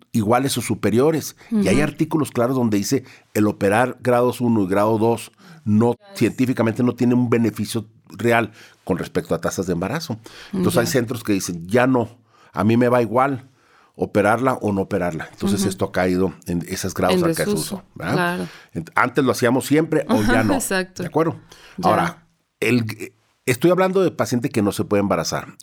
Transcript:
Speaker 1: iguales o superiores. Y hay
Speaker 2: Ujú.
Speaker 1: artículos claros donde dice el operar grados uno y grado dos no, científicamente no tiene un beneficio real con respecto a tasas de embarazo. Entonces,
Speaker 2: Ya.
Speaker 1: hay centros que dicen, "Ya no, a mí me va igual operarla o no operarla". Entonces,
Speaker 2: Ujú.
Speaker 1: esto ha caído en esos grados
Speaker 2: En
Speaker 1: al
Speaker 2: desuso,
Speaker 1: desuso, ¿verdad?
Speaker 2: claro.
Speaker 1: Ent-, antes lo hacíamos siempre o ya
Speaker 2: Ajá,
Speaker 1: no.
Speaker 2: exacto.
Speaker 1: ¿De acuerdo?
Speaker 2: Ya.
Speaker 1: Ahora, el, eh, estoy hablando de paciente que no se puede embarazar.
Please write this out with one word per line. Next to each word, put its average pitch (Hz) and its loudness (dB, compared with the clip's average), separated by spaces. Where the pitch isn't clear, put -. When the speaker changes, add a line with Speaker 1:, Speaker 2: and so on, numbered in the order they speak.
Speaker 1:
iguales 120 0
o 113 -4
superiores. 120 0
Y 202 0
hay 107 2
Speaker 2:
Ujú. 143 2
Speaker 1:
artículos 156 -2
claros 123 0
donde 113 2
dice 131 -2
el 104 2
operar 107 0
grados 120 2
uno 117 2
y 92 0
grado 104 2
dos 113 0
no, 110 4
científicamente 117 0
no 120 0
tiene 120 2
un 123 2
beneficio 113 -2
real 117 0
con 92 -2
respecto 80 -4
a 85 -2
tasas - -4
de 90 -2
embarazo. 110 -6
Entonces, 185 0
Speaker 2:
Ya. 127 4
Speaker 1:
hay 120 0
centros 120 -2
que 104 0
dicen, 87 -6
"Ya 123 2
no, 123 -2
a 82 -2
mí 113 4
me 123 4
va 123 4
igual 123 -2
operarla 110 0
o 104 -2
no 95 0
operarla". 87 -4
Entonces, 98 -4
Speaker 2:
Ujú. 98 -2
Speaker 1:
esto 95 -4
ha - -6
caído 92 2
en 87 -2
esos 92 -6
grados 180 2
Speaker 2:
En 175 2
Speaker 1:
al 165 0
Speaker 2:
desuso, 165 -2
Speaker 1:
desuso, 190 -6
¿verdad? 156 -4
Speaker 2:
claro. 175 -2
Speaker 1:
Ent-, 160 -10
antes 135 2
lo 123 2
hacíamos 120 0
siempre 156 0
o 220 2
ya 110 2
Speaker 2:
Ajá, 110 2
Speaker 1:
no. 104 2
Speaker 2:
exacto. 185 -4
Speaker 1:
¿De 170 -8
acuerdo? 160 0
Speaker 2:
Ya. - -2
Speaker 1:
Ahora, - 0
el, 113 2
eh, 92 -14
estoy 151 2
hablando 185 2
de 165 2
paciente 123 -2
que 110 0
no 101 2
se 101 -4
puede 101 0
embarazar. 82 -4